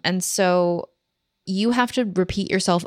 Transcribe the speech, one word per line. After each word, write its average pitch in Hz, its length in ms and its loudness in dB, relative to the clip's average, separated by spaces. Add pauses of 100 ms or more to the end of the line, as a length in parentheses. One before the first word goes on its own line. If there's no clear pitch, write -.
and 180 200 -2
so 180 640 0 (600)
you 202 220 0
have 247 220 0
to 254 100 0
repeat 185 480 -2
yourself 180 360 0